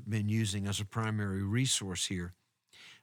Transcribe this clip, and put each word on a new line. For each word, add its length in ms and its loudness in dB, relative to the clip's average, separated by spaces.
been 220 2
using 400 2
as 140 -2
a 40 -4
primary 560 0
resource 680 0
here, 260 -4